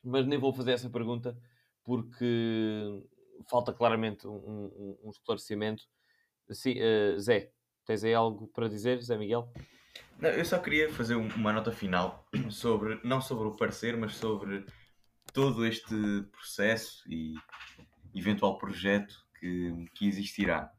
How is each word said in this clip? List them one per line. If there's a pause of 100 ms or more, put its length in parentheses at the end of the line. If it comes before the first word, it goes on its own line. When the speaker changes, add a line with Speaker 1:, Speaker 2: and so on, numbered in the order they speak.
Speaker 1:
mas
nem
vou
fazer
essa
pergunta (460)
porque (440)
falta
claramente
um,
um,
um
esclarecimento. (680)
Sim,
eh,
Zé, (340)
tens
aí
algo
para
dizer,
Zé
Miguel? (680)
Speaker 2:
Não,
eu
só
queria
fazer
um,
uma
nota
final
<clears throat>
sobre,
não
sobre
o
parecer,
mas
sobre (640)
todo
este (380)
processo
e (800)
eventual
projeto (240)
que,
que
existirá.